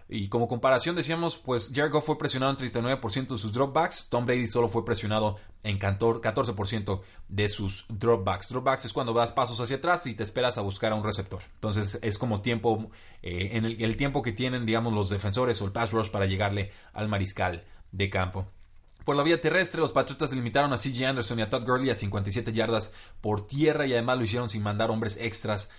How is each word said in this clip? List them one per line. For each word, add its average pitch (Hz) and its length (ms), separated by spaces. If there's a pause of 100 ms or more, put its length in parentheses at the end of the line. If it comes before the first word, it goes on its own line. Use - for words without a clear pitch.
(140)
Y 104 140
como 117 220
comparación 131 480
decíamos, 165 400
pues, 127 360
Jared 143 160
Goff 147 160
fue 156 120
presionado 135 340
en 135 60
treinta 120 220
y - 20
nueve 131 180
por 104 140
ciento 131 220
de 104 40
sus 107 140
dropbacks, 139 560
Tom 123 160
Brady 123 220
solo 120 200
fue 110 160
presionado 107 540 (260)
en 101 160
cantor-, 113 400
catorce 117 320
por 101 160
ciento 101 340 (280)
de 104 180
sus 98 400
dropbacks. 101 640
Dropbacks 127 340
es 117 80
cuando 120 220
das 117 180
pasos 120 300
hacia 123 160
atrás 170 300
y 117 60
te 107 100
esperas 123 340
a 110 40
buscar 101 300
a 107 40
un 107 100
receptor. 101 360 (120)
Entonces, 101 480
es 110 160
como 107 240
tiempo, 113 500 (300)
eh, 90 320
en 113 100
el, 113 180
el 113 140
tiempo 139 260
que 113 120
tienen, 123 320
digamos, 113 280
los 101 160
defensores 107 520
o 101 40
el 95 60
pass 117 220
rush 110 160
para 98 160
llegarle 101 460 (200)
al 107 160
mariscal 95 560 (300)
de 98 160
campo. 95 380 (580)
Por 143 100
la 143 80
vía 165 160
terrestre, 170 400
los 156 140
Patriotas 135 400
limitaron 131 400
a 117 40
C 135 140
J 131 180
Anderson 120 300
y - 20
a 104 80
Todd 123 160
Gurley 127 240
a 113 60
cincuenta 101 340
y 98 40
siete 117 180
yardas 110 420 (280)
por 139 260
tierra 147 400
y 127 60
además 120 240
lo 123 80
hicieron 120 240
sin 104 120
mandar 104 300
hombres 110 260
extras 107 600